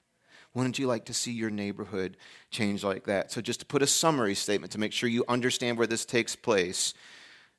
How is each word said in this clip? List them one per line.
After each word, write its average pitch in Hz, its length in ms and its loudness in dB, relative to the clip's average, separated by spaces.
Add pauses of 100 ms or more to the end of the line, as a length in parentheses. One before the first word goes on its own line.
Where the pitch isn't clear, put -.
(560)
Wouldn't 127 240 0
you 135 80 2
like 117 180 0
to 120 80 -10
see - 180 -2
your 113 200 -2
neighborhood 101 680 -4 (320)
change 101 340 0
like 95 200 0
that? 98 280 0
So - 80 -4
just 113 200 -4
to - 80 -16
put 139 160 2
a 139 40 4
summary 139 460 4
statement 95 380 -2
to 104 80 -6
make 107 140 -2
sure - 140 0
you 120 200 2
understand 120 500 0
where 117 80 4
this 110 200 -2
takes - 300 0
place, 92 600 2 (640)